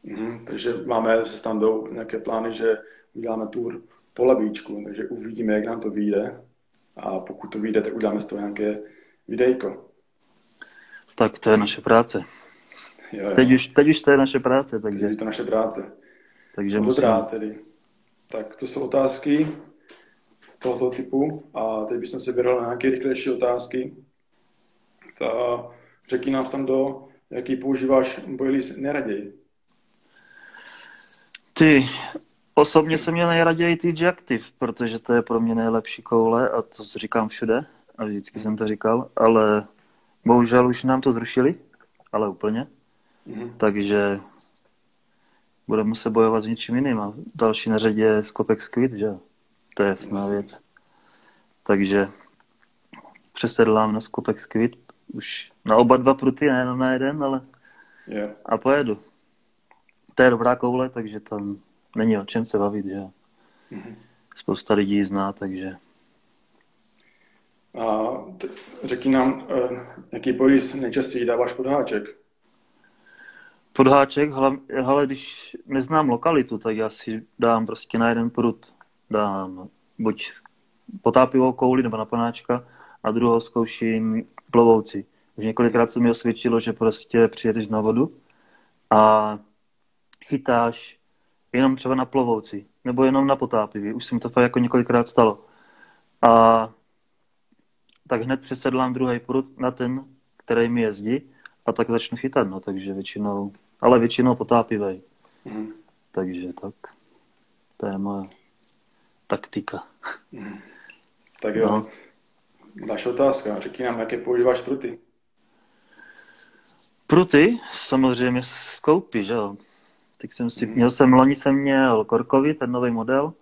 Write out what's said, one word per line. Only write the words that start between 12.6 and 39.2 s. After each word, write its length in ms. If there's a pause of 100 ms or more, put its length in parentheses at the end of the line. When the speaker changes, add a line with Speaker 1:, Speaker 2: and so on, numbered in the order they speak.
Speaker 1:
Jo, 180
jo. 60
Speaker 2:
Teď 160
už, 160
teď 200
už 140
to 100
je 60
naše 220
práce, 400
takže 200
Speaker 1:
Teď 120
je 60
to 80
naše 180
práce. 540 (580)
Speaker 2:
takže 240
Speaker 1:
No 60
dobrá 360
Speaker 2:
musíme. 80
Speaker 1:
tedy. 300 (680)
Tak 280
to 120
jsou 140
otázky 680 (1120)
tohoto 300
typu. 640
A 320
teď 140
bych 100
si 220
vybral 300
nějaké 280
rychlejší 400
otázky. 680 (1200)
Ta, 80 (840)
řekni 220
nám, 140
Stando, 640 (220)
jaký 260
používáš 720
boilies 500
nejraději? 640 (2250)
Speaker 2:
Ty, 320 (680)
osobně 440
jsem 160
měl 160
nejraději 480
T 140
G 160
Active, 360 (160)
protože 400
to 140
je 80
pro 180
mě 160
nejlepší 460
koule 480
a 120
to 220
si 160
říkám 280
všude 380 (320)
a 80
vždycky 340
jsem 180
to 100
říkal, 480
ale 520 (580)